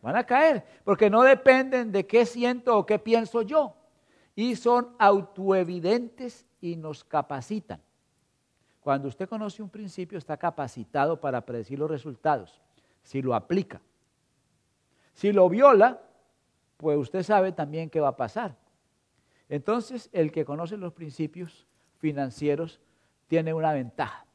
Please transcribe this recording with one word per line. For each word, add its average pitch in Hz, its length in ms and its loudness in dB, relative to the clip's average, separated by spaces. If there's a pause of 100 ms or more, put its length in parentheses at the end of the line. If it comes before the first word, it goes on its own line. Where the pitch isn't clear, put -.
Van 131 140 -6
a 233 80 0
caer, 269 400 2 (200)
porque 202 260 2
no 220 140 6
dependen 262 680 4
de 196 140 -2
qué 226 220 4
siento 240 500 0
o 196 80 0
qué 214 140 0
pienso 226 420 0
yo. 262 340 -2 (600)
Y 226 200 -2
son 240 440 0
autoevidentes 196 1500 0 (160)
y 170 140 -8
nos 156 280 -12
capacitan. 143 760 -8 (1000)
Cuando 139 260 -2
usted 185 200 -10
conoce 214 360 -10
un 196 60 -16
principio, 185 480 -14
está 151 200 -10
capacitado 147 840 -4
para 131 220 -4
predecir 120 380 -10
los 151 100 -4
resultados, 139 720 -4 (400)
si 135 220 -6
lo 127 100 0
aplica. 175 480 -4 (1300)
Si 202 220 -2
lo 185 160 6
viola, 240 500 6 (760)
pues 151 220 0
usted 175 240 -6
sabe 190 280 2
también 156 380 -8
qué 160 100 -2
va 147 100 2
a 131 60 -6
pasar. 135 400 -6 (960)
Entonces, 226 640 -6
el 160 180 0
que 160 140 -4
conoce 165 320 -10
los 175 160 -12
principios 160 720 -12 (320)
financieros 147 800 -4 (480)
tiene 160 280 0
una 156 180 0
ventaja. 127 600 -8